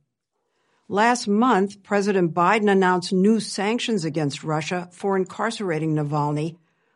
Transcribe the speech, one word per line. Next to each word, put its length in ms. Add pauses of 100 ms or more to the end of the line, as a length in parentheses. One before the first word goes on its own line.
(880)
Last 400
month, 560
President 500
Biden 340
announced 440
new 260
sanctions 680
against 380
Russia 480
for 260
incarcerating 800
Navalny, 640 (400)